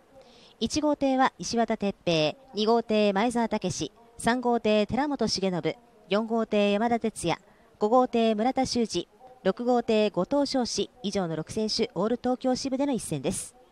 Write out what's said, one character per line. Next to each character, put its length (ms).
一 180
号 160
艇 220
は 200
石 200
渡 180
哲 180
平、 300
二 140
号 160
艇 280
前 200
澤 180
武 280
史、 140
三 220
号 220
艇 260
寺 220
本 180
重 0
信、 480
四 180
号 200
艇 260
山 180
田 80
哲 300
也、 100
五 100
号 180
艇 260
村 200
田 120
修 200
司、 240
六 220
号 180
艇 260
後 140
藤 260
翔 140
志、 260
以 80
上 160
の 80
六 160
選 160
手、 280
オ 100
ー 20
ル 80
東 240
京 160
支 140
部 80
で 80
の 80
一 100
戦 180
で 120
す。 220